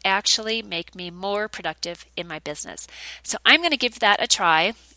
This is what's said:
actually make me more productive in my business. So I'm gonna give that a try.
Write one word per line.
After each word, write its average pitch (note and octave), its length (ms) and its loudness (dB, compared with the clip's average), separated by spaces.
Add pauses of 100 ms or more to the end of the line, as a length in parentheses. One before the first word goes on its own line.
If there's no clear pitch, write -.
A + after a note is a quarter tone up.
actually G#3+ 560 0
make F3+ 340 -10
me F3+ 160 -12
more G3+ 380 -4
productive E3+ 560 -8 (120)
in E3+ 100 -6
my D#3+ 140 -10
business. - 460 -6 (360)
So - 240 0
I'm D#4 160 8
gonna D#4 160 2
give A#3 220 -4
that G#3 220 4
a - 40 -2
try. F3 480 4 (220)